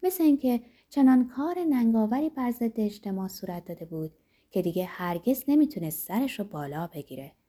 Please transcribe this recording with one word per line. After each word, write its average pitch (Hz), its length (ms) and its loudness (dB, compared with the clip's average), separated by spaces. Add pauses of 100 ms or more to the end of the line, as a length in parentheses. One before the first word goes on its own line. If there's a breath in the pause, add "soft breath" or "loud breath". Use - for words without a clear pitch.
مثل 370 200 0
اینکه 277 380 4 (280 loud breath)
چنان 262 380 6
کار 302 320 -4
ننگاوری 247 680 2
بر 254 220 -4
ضد 233 280 -4
اجتماع 202 480 -4
صورت 180 380 -10
داده 170 200 -12
بود 156 260 -8 (400)
که 185 100 0
دیگه 175 240 0
هرگز 180 640 -2
نمی‌تونست 277 600 0
سرش 254 320 -2
رو 202 60 -4
بالا 151 420 -8
بگیره. 139 440 -12 (160)